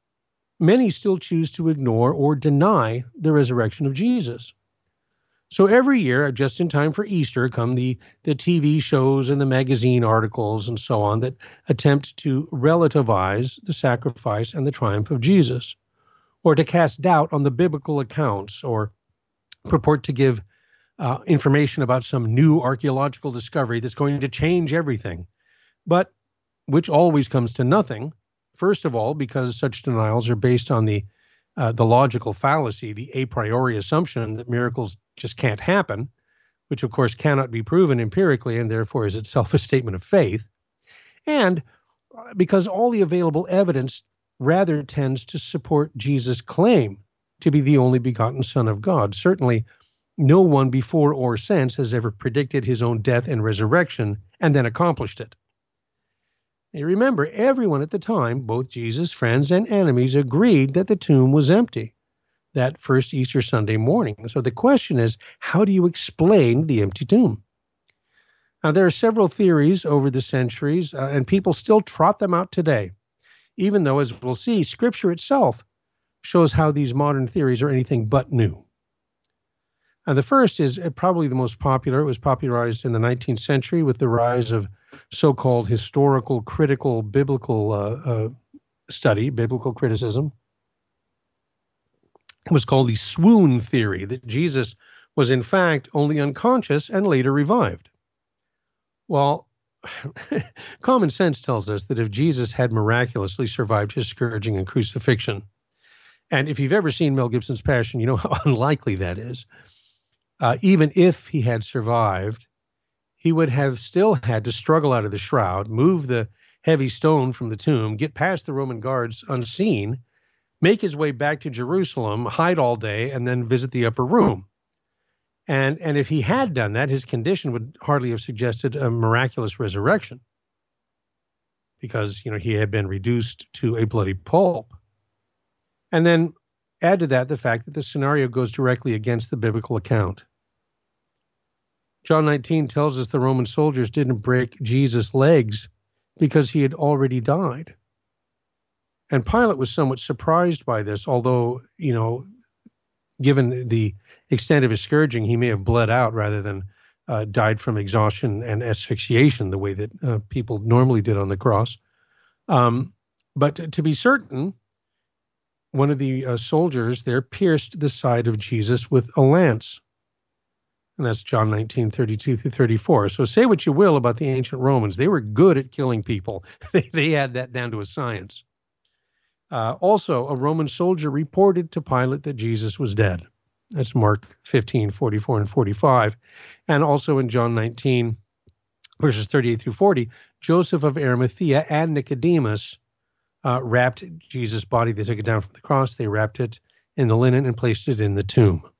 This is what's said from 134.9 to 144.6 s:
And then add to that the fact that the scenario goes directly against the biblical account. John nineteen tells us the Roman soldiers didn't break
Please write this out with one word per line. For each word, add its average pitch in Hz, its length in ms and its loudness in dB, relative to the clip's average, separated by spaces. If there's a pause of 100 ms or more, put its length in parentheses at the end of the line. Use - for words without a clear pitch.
And 170 140 2
then 170 280 2 (480)
add 180 180 4
to 165 80 -2
that 127 200 0
the 143 100 -4
fact 117 280 -4
that 143 80 -18
the 151 100 -8
scenario 139 460 0
goes 117 240 -4
directly 127 400 -2
against 117 380 -4
the 131 60 -4
biblical 113 380 -4
account. 98 480 -2 (1800)
John 156 220 4
nineteen 147 420 0
tells 147 300 -2
us 127 120 -4
the 139 100 -2
Roman 127 260 0
soldiers 135 440 -2
didn't 131 260 -2
break 123 460 -2